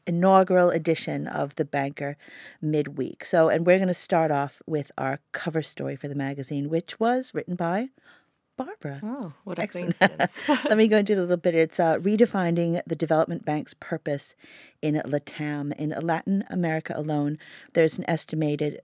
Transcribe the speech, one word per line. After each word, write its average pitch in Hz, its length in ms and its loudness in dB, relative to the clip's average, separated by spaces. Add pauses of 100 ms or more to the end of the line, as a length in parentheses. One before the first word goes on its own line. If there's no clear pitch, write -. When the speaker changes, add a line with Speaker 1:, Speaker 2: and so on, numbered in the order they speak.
Speaker 1:
inaugural 185 640 6
edition 156 580 -2
of 143 280 -4
the 151 100 -2
Banker 143 500 -4 (460)
Midweek. 143 640 -4
So, 160 240 4
and 165 160 2
we're 180 140 6
gonna 185 140 2
start 160 380 0
off 139 340 -2
with 151 320 -4
our 135 220 -4 (140)
cover 160 280 -4
story 139 360 -8
for 143 100 -10
the 143 80 -8
magazine, 143 540 -6
which 165 320 -4
was 247 320 0
written 175 220 -6
by 180 340 -2 (680)
Barbara. 254 480 -10
Speaker 2:
Oh, 220 300 -10 (100)
what 175 160 -10
a - 40 -4
Speaker 1:
Excellent. 180 360 -6
<laughs> - 0 -
Speaker 2:
coincidence. - 500 0
<laughs> 277 160 2
Speaker 1:
Let 220 120 2
me 220 100 6
go 214 120 6
into 208 140 2
a 196 60 2
little 180 180 2
bit. 170 160 0
It's, 165 280 2
uh, 160 160 4
redefining 175 920 2
the 165 80 -4
development 160 500 0
bank's 151 300 -4
purpose - 580 -8 (480)
in 151 140 0 (100)
Latam. 147 720 -4
In 151 140 -4 (120)
Latin 170 480 0
America 165 460 -4
alone, 147 420 -2 (360)
there's 160 260 2
an - 80 -6
estimated 151 760 -2